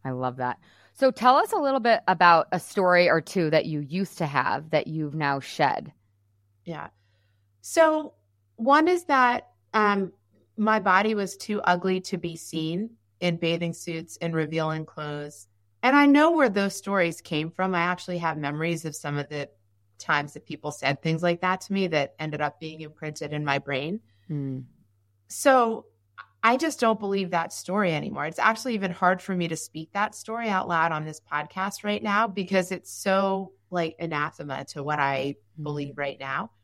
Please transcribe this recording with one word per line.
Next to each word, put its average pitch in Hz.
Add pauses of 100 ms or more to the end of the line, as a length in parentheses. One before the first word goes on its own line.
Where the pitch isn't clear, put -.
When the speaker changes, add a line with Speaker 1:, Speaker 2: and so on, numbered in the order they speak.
Speaker 1:
I 135
love 127
that. 123 (360)
So 262
tell 254
us 403
a 427
little 269
bit 226
about 175
a 175
story 180
or 160
two 160
that 156
you 156
used 165
to 170
have 151
that 156
you've 156
now 143
shed. - (720)
Speaker 2:
Yeah. 156 (720)
So 311 (420)
one 285
is 349
that, 247 (260)
um, 202 (440)
my 214
body 202
was 196
too -
ugly 185
to -
be 165
seen 170 (300)
in 175
bathing 170
suits 165
and 170
revealing 156
clothes. 147 (340)
And 262
I 285
know 285
where 302
those 196
stories 185
came 156
from. 185
I 170
actually 175
have 160
memories 156
of 151
some 147
of 143
the 147 (480)
times 147
that -
people 151
said 139
things 160
like 170
that 185
to -
me 190
that 147
ended 151
up 147
being 156
imprinted 151
in 151
my 143
brain. 143 (300)
Speaker 1:
Mm. 135 (640)
Speaker 2:
So 240 (560)
I 233
just 320
don't 220
believe 196
that 170
story 190
anymore. 143
It's 160
actually 226
even 190
hard 185
for 190
me 175
to 160
speak -
that 208
story 226
out 190
loud 165
on 156
this 156
podcast 156
right 208
now 214
because 185
it's -
so, 190 (180)
like, 165
anathema 147
to 147
what 147
I 139 (220)
Speaker 1:
Mm. 151
Speaker 2:
believe 143
right 143
now. 139 (140)